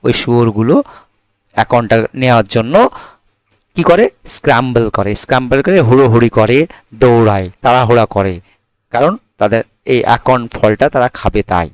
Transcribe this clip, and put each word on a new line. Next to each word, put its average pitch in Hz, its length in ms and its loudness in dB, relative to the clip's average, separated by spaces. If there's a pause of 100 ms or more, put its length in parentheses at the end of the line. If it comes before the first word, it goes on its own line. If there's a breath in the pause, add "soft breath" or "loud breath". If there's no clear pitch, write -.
ওই 123 100 0
শুয়োরগুলো 120 680 0 (680 loud breath)
অ্যাকর্নটা 113 600 0
নেওয়ার 123 340 0
জন্য 135 420 0 (840 loud breath)
কি 175 80 -2
করে? 175 260 2 (160)
স্ক্র্যাম্বল 120 640 -2
করে, 101 260 -4
স্ক্র্যাম্বল 131 460 -2
করে, 180 200 0
হুড়োহুড়ি 117 480 2
করে, 120 380 0 (260 loud breath)
দৌড়ায়, 110 560 2 (120)
তাড়াহুড়া 120 440 2
করে, 95 360 -4 (500)
কারণ 156 260 -2 (200)
তাদের 107 260 0 (220)
এই 123 180 0
অ্যাকর্ন 120 440 0
ফলটা 110 420 0
তারা 127 240 -2
খাবে - 300 -4
তাই। 85 300 -4